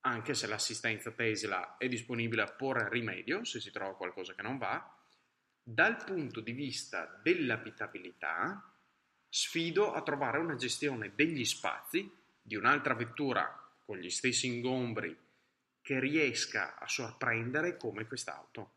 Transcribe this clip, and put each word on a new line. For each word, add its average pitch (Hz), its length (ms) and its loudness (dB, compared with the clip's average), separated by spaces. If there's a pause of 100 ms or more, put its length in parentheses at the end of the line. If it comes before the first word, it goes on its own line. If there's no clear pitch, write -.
anche 120 320 0
se 123 140 0
l'assistenza 110 640 -2
Tesla 104 640 0
è 127 100 0
disponibile 117 540 0
a 101 100 0
porre 123 380 0
rimedio 113 560 -2
se 117 160 -4
si 104 100 -10
trova 98 240 -4
qualcosa 92 400 -6
che 101 60 -10
non 120 160 -4
va, 117 400 -4 (680)
dal 175 400 4
punto 147 380 -2
di 107 100 -6
vista 117 720 -6
dell'abitabilità 120 1500 0 (600)
sfido 170 640 2
a 156 100 -2
trovare 139 360 2
una 160 180 0
gestione 120 580 -2
degli 147 300 4
spazi - 680 -2 (280)
di 107 160 -6
un'altra 135 380 4
vettura 117 800 0 (120)
con 101 120 -8
gli 90 120 -8
stessi 123 380 2
ingombri 120 720 0 (640)
che 135 200 0
riesca 131 760 2
a - 120 -10
sorprendere 123 880 0
come 107 300 -4
quest'auto. - 680 -10